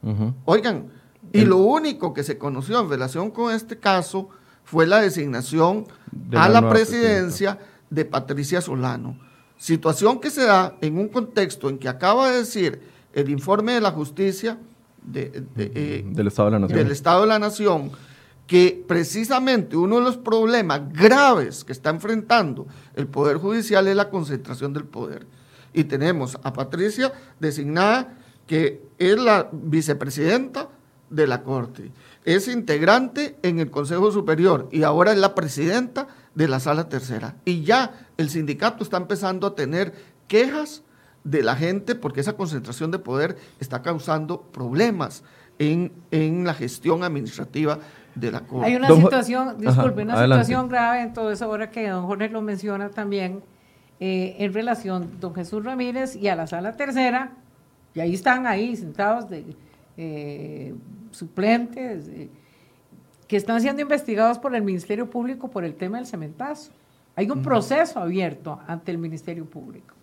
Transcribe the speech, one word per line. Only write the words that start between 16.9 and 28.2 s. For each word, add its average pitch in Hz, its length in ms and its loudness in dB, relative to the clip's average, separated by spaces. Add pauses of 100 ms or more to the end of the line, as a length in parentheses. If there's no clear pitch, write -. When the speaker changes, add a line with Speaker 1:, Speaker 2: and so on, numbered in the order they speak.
Speaker 2:
Estado 170 300 4
de 220 60 4
la 220 120 4
Nación, 208 520 0 (540)
que 180 420 6
precisamente 226 880 0
uno 185 220 4
de 247 60 4
los 247 140 0
problemas 220 640 2 (120)
graves 214 680 6
que - 80 -12
está 131 180 -2
enfrentando 208 800 0 (280)
el 139 120 -4
Poder 143 300 2
Judicial 202 500 2
es 196 80 2
la 202 160 0
concentración 139 600 -6
del 147 120 -6
poder. - 420 -12 (480)
Y 156 120 2
tenemos 139 580 -2
a 131 100 -6
Patricia 196 580 -2 (280)
designada 160 800 0 (280)